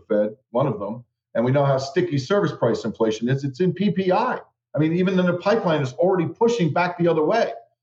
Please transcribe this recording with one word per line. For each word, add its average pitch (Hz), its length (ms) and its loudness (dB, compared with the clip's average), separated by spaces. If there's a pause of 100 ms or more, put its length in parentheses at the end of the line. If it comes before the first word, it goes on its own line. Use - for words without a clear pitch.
Fed, 107 300 0 (140)
one 131 160 0
of 117 120 -4
them. 107 240 -10 (320)
And 117 80 0
we 127 80 0
know 143 140 2
how 135 140 2
sticky 147 400 -2
service 180 340 0
price 117 320 -2
inflation 110 420 -2
is. 135 160 0
It's 139 160 -4
in 175 140 2
P 202 160 0
P 185 220 0
I. 226 280 0 (360)
I 143 40 0
mean, 156 140 2
even 185 240 0
in 180 80 4
the 175 80 2
pipeline 180 480 0
is 127 120 -4
already 175 360 2
pushing 233 420 2
back 175 260 -2
the 170 100 2
other 156 160 2
way. 208 280 2 (320)